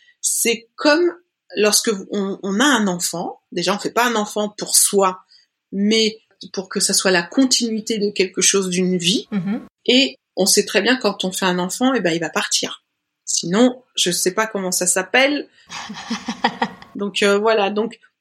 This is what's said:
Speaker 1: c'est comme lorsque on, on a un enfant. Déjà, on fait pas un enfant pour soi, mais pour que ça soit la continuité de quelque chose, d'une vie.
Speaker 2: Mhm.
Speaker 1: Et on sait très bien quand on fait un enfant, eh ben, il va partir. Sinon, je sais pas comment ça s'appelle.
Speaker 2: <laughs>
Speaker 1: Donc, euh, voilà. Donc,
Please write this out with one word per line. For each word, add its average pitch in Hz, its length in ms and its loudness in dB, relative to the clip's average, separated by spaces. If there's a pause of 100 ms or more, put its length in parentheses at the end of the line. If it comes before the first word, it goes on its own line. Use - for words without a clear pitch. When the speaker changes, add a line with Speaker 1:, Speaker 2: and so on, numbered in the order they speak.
(200)
Speaker 1:
c'est - 560 -2
comme 339 340 4 (460)
lorsque 208 340 2 (220)
on, 196 280 -4
on 202 200 -2
a 262 40 4
un 240 220 4
enfant. 180 540 -4 (100)
Déjà, 175 240 -2
on 208 60 -6
fait - 100 -6
pas 240 160 2
un 233 80 0
enfant 208 420 -2
pour - 200 -2
soi, 190 460 2 (500)
mais 214 480 0 (320)
pour 190 160 -8
que 202 120 -4
ça 196 120 0
soit 190 180 2
la 180 120 4
continuité 226 760 0
de 202 120 0
quelque 190 300 -2
chose, 196 280 2
d'une 185 280 0
vie. 196 340 0
Speaker 2:
Mhm. 202 360 -4 (200)
Speaker 1:
Et 269 300 2 (200)
on 185 100 2
sait 196 180 4
très 202 160 0
bien 233 160 2
quand 202 280 -2
on 185 80 -4
fait 196 120 -4
un 180 140 2
enfant, 214 340 0
eh 240 80 0
ben, 175 120 0
il 165 80 -2
va 160 100 -4
partir. - 540 -4 (400)
Sinon, 233 580 2 (140)
je - 140 0
sais 180 220 -2
pas 220 140 0
comment 196 260 -4
ça 185 140 -2
s'appelle. 262 600 0 (200)
Speaker 2:
<laughs> - 1300 -6
Speaker 1:
Donc, 202 280 -4
euh, 202 160 4
voilà. 208 320 2
Donc, 214 280 -4 (220)